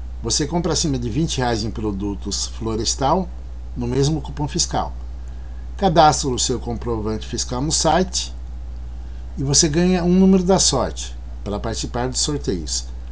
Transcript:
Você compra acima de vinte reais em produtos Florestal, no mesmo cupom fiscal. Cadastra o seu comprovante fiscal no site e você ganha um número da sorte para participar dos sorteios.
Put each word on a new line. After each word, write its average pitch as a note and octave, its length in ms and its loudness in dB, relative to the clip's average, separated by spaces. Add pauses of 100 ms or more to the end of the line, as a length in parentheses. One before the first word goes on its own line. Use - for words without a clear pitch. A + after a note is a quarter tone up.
(220)
Você A#2 240 0
compra E3 260 0
acima D3 260 0
de A#2+ 120 -2
vinte D#3 260 0
reais A#2+ 280 0
em A2 60 -2
produtos G2+ 760 -4
Florestal, C3 840 0 (480)
no B2 100 -2
mesmo C#3 360 2
cupom - 260 -4
fiscal. G#2+ 460 -2 (800)
Cadastra D#3 540 6
o B2 100 0
seu A#2 220 0
comprovante A2 680 -2
fiscal B2 340 -4
no D3+ 120 0
site - 600 2 (1040)
e D#3 60 -4
você C#3+ 260 4
ganha F3 360 4
um F3 80 6
número F#3+ 320 8
da F3+ 160 6
sorte - 560 0 (260)
para G#2 160 -4
participar A#2+ 500 -2
dos B2+ 120 -2
sorteios. A#2 640 -2 (280)